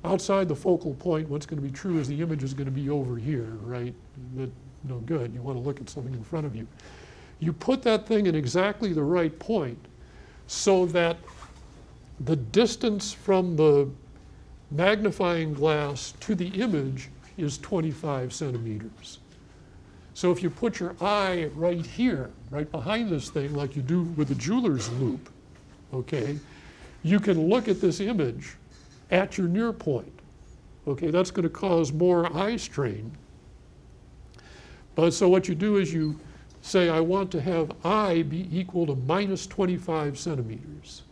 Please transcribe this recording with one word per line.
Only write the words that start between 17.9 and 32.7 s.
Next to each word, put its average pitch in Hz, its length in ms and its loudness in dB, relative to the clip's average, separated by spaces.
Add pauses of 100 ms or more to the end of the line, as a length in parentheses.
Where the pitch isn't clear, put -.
centimeters. 113 840 -8 (960)
So 180 160 2
if 175 120 2
you 180 60 0
put - 320 -2
your 180 220 -6
eye 185 520 0
right 170 300 0
here, 151 460 0 (200)
right 147 200 -4
behind 208 400 -2
this 147 180 -2
thing, 147 260 -2
like 143 220 -4
you 143 60 -2
do 165 200 2
with 156 260 -2
the 139 80 0
jeweler's 143 560 0
loupe, 123 360 -2 (640)
okay, 131 460 -4 (640)
you 185 180 4
can 170 280 2
look 233 200 4
at 185 120 2
this 180 200 2
image 185 540 -2 (560)
at 190 260 2
your 180 120 0
near 220 240 0
point. 143 400 -4 (760)
Okay, 143 220 -2
that's 185 200 2
gonna 165 200 0
cause 165 420 2
more 170 420 4
eye 202 220 0
strain. 113 540 -4 (1800)